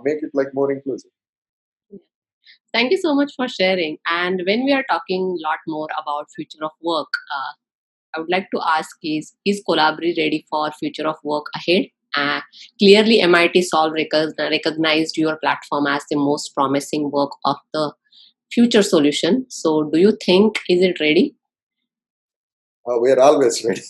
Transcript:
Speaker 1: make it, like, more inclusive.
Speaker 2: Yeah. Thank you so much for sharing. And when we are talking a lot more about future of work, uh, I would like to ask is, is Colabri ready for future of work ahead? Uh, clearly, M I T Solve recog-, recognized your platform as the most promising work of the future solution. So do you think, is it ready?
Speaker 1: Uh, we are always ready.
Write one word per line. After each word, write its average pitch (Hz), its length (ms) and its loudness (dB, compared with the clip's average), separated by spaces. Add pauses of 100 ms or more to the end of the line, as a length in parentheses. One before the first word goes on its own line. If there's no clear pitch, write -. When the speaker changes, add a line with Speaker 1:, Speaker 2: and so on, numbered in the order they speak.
Speaker 1:
make 151 200 -2
it, 151 100 -8
like, 139 200 -2
more 139 180 0
inclusive. 135 400 -8 (800)
Speaker 2:
Yeah. 202 100 -20 (720)
Thank 240 180 0
you 381 60 2
so 339 160 0
much 285 220 0
for 254 140 -4
sharing. 185 480 -2 (100)
And 180 400 -2
when 226 160 0
we 277 80 2
are 269 180 0
talking 185 340 -4 (140)
a 156 100 -10
lot 160 200 -4
more 156 220 -6 (120)
about 147 340 -8
future 151 280 -14
of 156 80 -6 (100)
work, 160 280 -4 (260)
uh, 135 160 -8 (640)
I 160 40 -6
would 160 100 -8
like 190 260 -2
to 220 100 -6
ask 160 240 -2 (140)
is, 156 300 -6 (120)
is 202 220 -2
Colabri 156 500 0
ready 151 320 -2
for 151 300 -4
future 151 280 -6
of 156 160 -4
work 147 320 -6
ahead? 185 320 0 (280)
Uh, 143 240 -2 (400)
clearly, 208 420 6
M 175 140 4
I 170 140 6
T 180 120 2
Solve 160 320 0
recog-, 156 460 -2
recognized 156 800 -2
your 156 200 0
platform 143 500 -4
as 143 220 -2
the 151 80 -2
most 143 380 -2
promising 143 560 -2
work 143 200 -2 (140)
of 139 120 -2 (160)
the 151 200 -4 (580)
future 233 320 4
solution. 160 680 2
So 156 420 -2
do 156 80 2
you 208 260 4
think, 202 340 4 (100)
is 180 120 2
it 180 180 0
ready? 156 360 2 (1500)
Speaker 1:
Uh, 123 100 0
we 123 120 4
are 123 80 4
always 135 460 4
ready. 104 240 -4